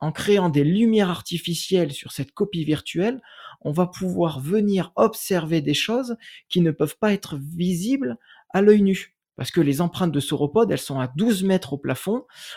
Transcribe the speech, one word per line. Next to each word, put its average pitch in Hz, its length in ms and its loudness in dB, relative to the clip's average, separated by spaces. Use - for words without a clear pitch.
en 156 120 -4
créant 196 380 2
des 143 140 4
lumières 208 460 4
artificielles 170 800 -2
sur - 200 -14
cette - 200 -8
copie 190 320 -4
virtuelle, 175 580 -2
on 147 100 -4
va 180 140 0
pouvoir 180 520 -2
venir 190 580 0
observer 170 640 0
des 147 120 0
choses 240 420 -2
qui 180 100 2
ne 165 120 4
peuvent 156 260 -2
pas 208 160 2
être 180 240 -6
visibles 180 800 -4
à 185 100 0
l'œil 208 220 8
nu. 190 340 0
Parce - 160 -8
que 170 100 4
les 143 180 2
empreintes 175 320 0
de 147 80 0
sauropodes, 147 500 2
elles 151 60 0
sont 135 240 -4
à 127 160 -2
douze 190 280 2
mètres 190 280 2
au 143 60 -4
plafond, 190 480 -4